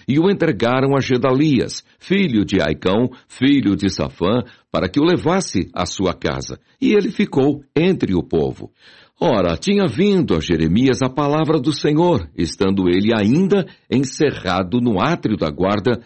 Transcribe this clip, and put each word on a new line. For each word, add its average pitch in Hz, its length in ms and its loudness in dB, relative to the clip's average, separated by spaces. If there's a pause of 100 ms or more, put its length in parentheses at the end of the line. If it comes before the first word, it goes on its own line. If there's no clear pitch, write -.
e 135 120 0
o 180 120 2
entregaram 135 640 0
a 135 60 0
Gedalias, 131 840 0 (160)
filho 160 460 0
de 92 160 0
Aicão, 98 480 0 (180)
filho 127 480 0
de 95 140 0
Safã, 87 540 -2 (280)
para 85 200 -2
que 143 100 -2
o 147 40 2
levasse 160 680 -2
à 87 120 -4
sua 90 260 -2
casa. 69 480 -6 (180)
E - 140 2
ele 202 180 2
ficou 147 520 0 (120)
entre 143 400 0
o 82 80 0
povo. 69 480 -4 (500)
Ora, 90 360 2
tinha 202 300 0
vindo 143 500 0
a 80 40 0
Jeremias 87 600 2
a 131 60 0
palavra 147 500 0
do 143 140 -2
Senhor, 151 640 0
estando 95 520 0
ele 101 240 2
ainda 156 540 2 (240)
encerrado 117 920 -2
no 117 200 0
átrio 110 360 -2
da 80 140 -2
guarda, 98 560 -2